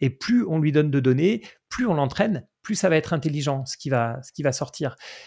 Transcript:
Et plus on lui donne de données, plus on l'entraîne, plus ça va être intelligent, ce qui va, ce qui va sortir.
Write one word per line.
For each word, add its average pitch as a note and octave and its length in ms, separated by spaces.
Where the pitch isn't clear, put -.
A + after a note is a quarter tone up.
Et C3 100
plus A#3 360
on D#3+ 120
lui D3+ 140
donne D3+ 180
de C#3 100
données, C#3+ 420
plus B3 180
on F#3 80
l'entraîne, D3+ 520
plus A3 120
ça F#3 160
va D#3+ 60
être D#3 180
intelligent, C#3+ 500
ce - 140
qui - 100
va, A#2+ 340
ce - 100
qui D3+ 100
va C#3 100
sortir. - 440